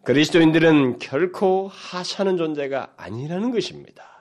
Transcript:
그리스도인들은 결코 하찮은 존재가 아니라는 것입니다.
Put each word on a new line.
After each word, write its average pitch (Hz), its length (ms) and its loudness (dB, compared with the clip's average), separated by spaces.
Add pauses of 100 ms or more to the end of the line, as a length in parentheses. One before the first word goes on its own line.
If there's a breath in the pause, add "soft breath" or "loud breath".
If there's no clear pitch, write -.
그리스도인들은 156 960 4
결코 190 680 -2
하찮은 185 680 -4
존재가 143 600 -4
아니라는 147 540 -6
것입니다. - 680 -8